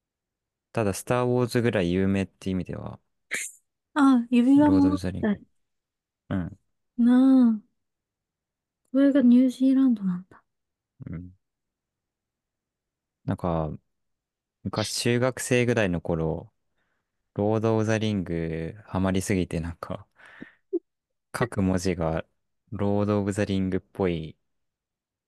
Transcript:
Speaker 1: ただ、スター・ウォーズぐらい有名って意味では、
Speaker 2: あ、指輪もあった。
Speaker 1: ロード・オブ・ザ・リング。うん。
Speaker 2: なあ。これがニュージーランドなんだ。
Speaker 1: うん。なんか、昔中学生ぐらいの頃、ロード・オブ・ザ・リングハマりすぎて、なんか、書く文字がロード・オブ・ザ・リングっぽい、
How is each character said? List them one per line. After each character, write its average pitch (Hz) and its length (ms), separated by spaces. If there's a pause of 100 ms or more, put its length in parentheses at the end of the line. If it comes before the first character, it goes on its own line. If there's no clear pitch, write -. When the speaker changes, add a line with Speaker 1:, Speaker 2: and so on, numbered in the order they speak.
(720)
Speaker 1:
た 113 140
だ、 95 80
ス - 100
タ 123 220
ー・ - 20
ウ 123 140
ォ - 20
ー 120 40
ズ 120 140
ぐ 117 100
ら 104 100
い 87 100
有 95 160
名 98 160
っ - 40
て - 220
意 92 40
味 90 100
で - 140
は、 - 220 (960)
Speaker 2:
あ、 269 340
指 254 320
輪 294 80
も 285 80
あ - 20
っ - 20
た。 285 60
Speaker 1:
ロ - 20
ー - 0
ド・ - 0
オ - 20
ブ・ 294 60
ザ・ 180 140
リ - 80
ン - 20
グ。 220 60 (1000)
う 101 60
ん。 87 240 (380)
Speaker 2:
な 247 640
あ。 - 20 (1300)
こ 262 60
れ 277 120
が 277 100
ニ 240 180
ュ 262 80
ー - 20
ジ 254 160
ー 262 100
ラ 269 120
ン 240 60
ド 202 100
な 180 140
ん 185 120
だ。 - 120 (680)
Speaker 1:
う 90 100
ん。 90 140 (1900)
な 110 80
ん - 40
か、 80 340 (920)
昔 107 320
中 120 240
学 127 220
生 123 240
ぐ 120 100
ら 113 100
い 90 40
の 85 120
頃、 80 520 (800)
ロ 104 220
ー 110 40
ド・ 113 160
オ 110 40
ブ・ 107 60
ザ・ 110 120
リ 107 160
ン 95 100
グ 82 520 (100)
ハ 98 160
マ 95 100
り 95 100
す 104 140
ぎ 87 120
て、 87 120
な 85 120
ん 82 60
か、 - 300 (1300)
書 120 100
く - 140
文 92 160
字 90 180
が 80 300 (460)
ロ 101 320
ー - 20
ド・ 104 160
オ - 20
ブ・ 98 100
ザ・ 101 120
リ 98 140
ン 92 100
グ 92 80
っ - 40
ぽ - 280
い、 80 260 (920)